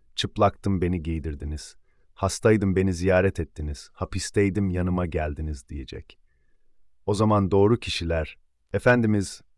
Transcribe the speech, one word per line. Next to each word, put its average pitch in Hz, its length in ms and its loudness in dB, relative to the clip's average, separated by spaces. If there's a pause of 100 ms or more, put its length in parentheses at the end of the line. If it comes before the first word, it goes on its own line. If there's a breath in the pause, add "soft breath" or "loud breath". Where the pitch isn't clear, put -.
(140)
Çıplaktım, 98 680 0
beni 87 200 0
giydirdiniz. 76 760 -8 (380)
Hastaydım, 98 640 2
beni 95 180 2
ziyaret 92 460 2
ettiniz. 76 520 -8
Hapisteydim, 98 800 -2
yanıma 90 360 -2
geldiniz." 78 600 -6
diyecek. - 500 -12 (880)
O 104 80 0
zaman 101 360 2
doğru 101 260 4
kişiler, 82 640 -4 (340)
"Efendimiz, 107 680 2 (160)